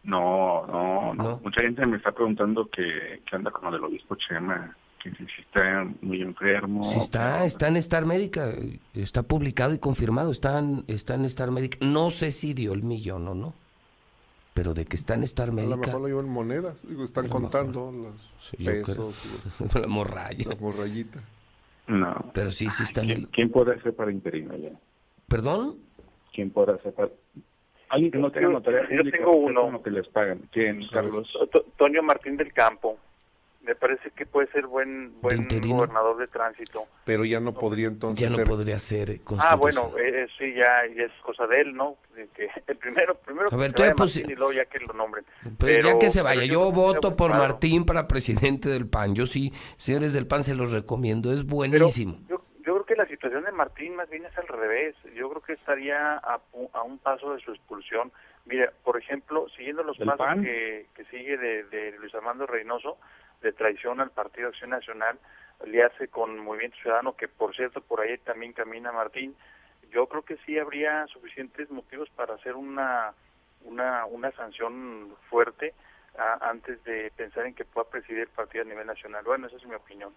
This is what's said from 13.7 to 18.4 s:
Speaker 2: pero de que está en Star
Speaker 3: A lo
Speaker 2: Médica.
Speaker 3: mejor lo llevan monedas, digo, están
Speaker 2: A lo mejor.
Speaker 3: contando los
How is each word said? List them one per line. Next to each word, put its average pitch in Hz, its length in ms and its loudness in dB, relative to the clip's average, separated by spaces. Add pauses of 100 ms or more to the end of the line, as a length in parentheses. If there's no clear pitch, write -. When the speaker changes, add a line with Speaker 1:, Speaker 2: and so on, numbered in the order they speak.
Speaker 2:
pero 87 180 2
de 82 140 -2
que 92 100 -6
está - 180 -2
en 117 100 0
Star 123 240 -2
Speaker 3:
A 113 40 -2
lo 113 40 -2
Speaker 2:
Médica. 120 200 0
Speaker 3:
mejor 127 240 -2
lo 139 80 -4
llevan 139 200 -2
monedas, 131 600 -4
digo, 135 160 -6
están 123 220 -2
Speaker 2:
A - 20 -4
lo 120 60 -2
mejor. 120 160 -2
Speaker 3:
contando 127 420 -2
los 113 220 -12 (360)